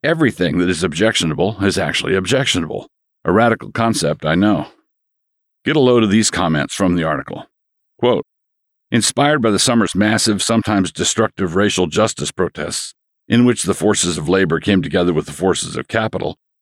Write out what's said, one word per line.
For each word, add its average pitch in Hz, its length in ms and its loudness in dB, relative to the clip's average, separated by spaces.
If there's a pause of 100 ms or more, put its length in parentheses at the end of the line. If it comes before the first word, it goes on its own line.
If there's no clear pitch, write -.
everything 123 540 0
that 87 100 2
is 87 160 -2
objectionable 92 800 0
is 95 140 0
actually 82 360 -2
objectionable. 95 760 -2 (340)
A 85 80 0
radical 113 400 2
concept, 92 540 -2
I 78 80 0
know. 92 360 2 (960)
Get 143 120 -2
a 151 40 4
load 123 240 6
of 104 60 2
these 107 200 4
comments 80 440 -2
from 90 200 0
the 85 100 0
article. 69 420 -6 (520)
Quote, 117 280 0 (640)
"Inspired 143 500 2
by 113 100 2
the 101 80 2
summer's 117 360 0
massive, 107 480 0
sometimes 107 500 0
destructive 92 600 -2
racial 95 320 0
justice 85 440 -2
protests, - 640 -6 (340)
in 120 200 4
which 123 160 2
the 95 100 -2
forces 90 460 0
of 76 100 -4
labor 87 320 2
came 98 220 2
together 87 320 0
with 76 100 0
the - 80 -14
forces 85 460 -2
of - 100 -10
capital - 480 -4 (260)